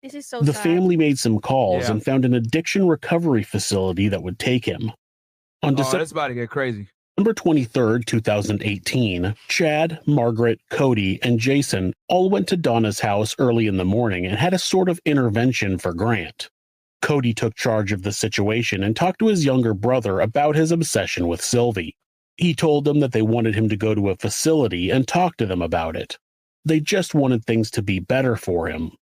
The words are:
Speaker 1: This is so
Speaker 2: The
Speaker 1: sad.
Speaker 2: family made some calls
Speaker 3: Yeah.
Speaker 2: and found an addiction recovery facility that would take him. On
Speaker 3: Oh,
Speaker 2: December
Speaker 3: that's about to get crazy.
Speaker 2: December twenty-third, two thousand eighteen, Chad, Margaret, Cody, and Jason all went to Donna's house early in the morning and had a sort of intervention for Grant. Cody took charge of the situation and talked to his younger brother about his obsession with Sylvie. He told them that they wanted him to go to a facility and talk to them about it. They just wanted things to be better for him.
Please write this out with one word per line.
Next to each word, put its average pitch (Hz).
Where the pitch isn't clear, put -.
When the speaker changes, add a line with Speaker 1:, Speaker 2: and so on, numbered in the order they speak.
Speaker 1:
This 269
is 285
so 240
Speaker 2:
The 147
Speaker 1:
sad. -
Speaker 2:
family 180
made 151
some 110
calls 101
Speaker 3:
Yeah. 107
Speaker 2:
and 110
found 135
an 123
addiction 160
recovery 156
facility 95
that 95
would 90
take 127
him. 113
On 143
Speaker 3:
Oh, -
Speaker 2:
December 131
Speaker 3:
that's 156
about 147
to 123
get 120
crazy. 120
Speaker 2:
December 214
twenty-third, 123
two 117
thousand 104
eighteen, 98
Chad, 160
Margaret, 117
Cody, 110
and 120
Jason 117
all 185
went 202
to 190
Donna's 117
house 107
early 117
in 98
the 92
morning 98
and 98
had 180
a 180
sort 185
of 175
intervention 117
for 87
Grant. 110
Cody 131
took 110
charge 107
of 92
the 101
situation 107
and 107
talked 180
to 220
his 185
younger 127
brother 107
about 147
his 160
obsession 101
with 85
Sylvie. 120
He 170
told 147
them 147
that 131
they 110
wanted 113
him 110
to 107
go 107
to 101
a 92
facility 104
and 131
talk 175
to 110
them 90
about 82
it. -
They 156
just 180
wanted 131
things 113
to 110
be 95
better 127
for 85
him. 80